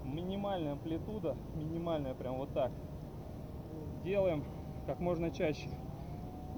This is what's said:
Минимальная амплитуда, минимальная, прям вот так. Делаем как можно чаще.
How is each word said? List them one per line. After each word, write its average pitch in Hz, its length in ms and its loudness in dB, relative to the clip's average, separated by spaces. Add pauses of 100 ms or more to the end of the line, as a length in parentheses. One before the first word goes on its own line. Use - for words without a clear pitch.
Минимальная 180 680 0
амплитуда, 165 640 0 (180)
минимальная, 160 580 2
прям 127 220 -2
вот 135 180 -2
так. 131 160 4 (1300)
Делаем 180 400 6 (420)
как 135 140 0
можно 170 320 4
чаще. 156 380 2 (880)